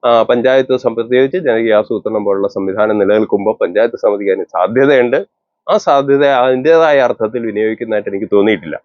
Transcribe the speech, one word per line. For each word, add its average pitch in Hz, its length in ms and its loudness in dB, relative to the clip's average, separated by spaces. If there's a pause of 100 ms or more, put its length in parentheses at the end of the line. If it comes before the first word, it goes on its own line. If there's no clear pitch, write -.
ആ, 117 180 4
പഞ്ചായത്ത് 127 540 0
സമിതി, 117 240 -4
പ്രത്യേകിച്ച് 131 380 0
ജനകീയ 113 360 0
ആസൂത്രണം 107 500 -2
പോലുള്ള 98 240 -2
സംവിധാനം 104 500 -2
നിലനിൽക്കുമ്പോൾ 104 640 0
പഞ്ചായത്ത് 104 320 -2
സമിതിക്ക് 101 340 -2
അതിന് 95 140 -2
സാധ്യതയുണ്ട്. 127 840 0 (440)
ആ 202 60 2
സാധ്യത 139 500 0
അതിൻ്റെതായ 139 760 2
അർത്ഥത്തിൽ 117 460 -2
വിനിയോഗിക്കുന്നതായിട്ട് 107 640 -4
എനിക്ക് 98 240 -6
തോന്നിയിട്ടില്ല. 101 520 0